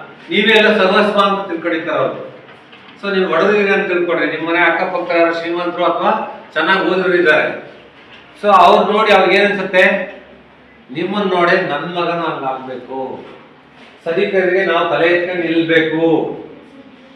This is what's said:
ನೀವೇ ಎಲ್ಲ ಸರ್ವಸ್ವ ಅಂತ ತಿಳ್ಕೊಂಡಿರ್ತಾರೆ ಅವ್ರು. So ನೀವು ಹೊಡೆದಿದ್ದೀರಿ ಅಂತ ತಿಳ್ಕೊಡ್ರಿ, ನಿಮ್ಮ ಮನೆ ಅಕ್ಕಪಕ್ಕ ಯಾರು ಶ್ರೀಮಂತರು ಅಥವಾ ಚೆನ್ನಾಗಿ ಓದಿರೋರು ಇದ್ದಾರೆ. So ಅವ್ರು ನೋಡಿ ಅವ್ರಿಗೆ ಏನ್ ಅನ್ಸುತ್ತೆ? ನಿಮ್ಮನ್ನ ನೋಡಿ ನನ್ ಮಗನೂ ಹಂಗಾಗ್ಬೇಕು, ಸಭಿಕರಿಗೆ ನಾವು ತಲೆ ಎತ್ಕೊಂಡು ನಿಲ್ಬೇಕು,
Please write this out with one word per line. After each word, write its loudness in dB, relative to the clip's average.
ನೀವೇ 2
ಎಲ್ಲ 4
ಸರ್ವಸ್ವ 2
ಅಂತ 0
ತಿಳ್ಕೊಂಡಿರ್ತಾರೆ -4
ಅವ್ರು. -6
So -4
ನೀವು 0
ಹೊಡೆದಿದ್ದೀರಿ 2
ಅಂತ -2
ತಿಳ್ಕೊಡ್ರಿ, -2
ನಿಮ್ಮ -6
ಮನೆ 0
ಅಕ್ಕಪಕ್ಕ 0
ಯಾರು 2
ಶ್ರೀಮಂತರು -4
ಅಥವಾ -2
ಚೆನ್ನಾಗಿ 0
ಓದಿರೋರು 0
ಇದ್ದಾರೆ. 0
So 2
ಅವ್ರು 6
ನೋಡಿ 2
ಅವ್ರಿಗೆ 4
ಏನ್ 2
ಅನ್ಸುತ್ತೆ? 0
ನಿಮ್ಮನ್ನ -4
ನೋಡಿ 2
ನನ್ -2
ಮಗನೂ -4
ಹಂಗಾಗ್ಬೇಕು, -8
ಸಭಿಕರಿಗೆ 0
ನಾವು 0
ತಲೆ 2
ಎತ್ಕೊಂಡು 0
ನಿಲ್ಬೇಕು, 0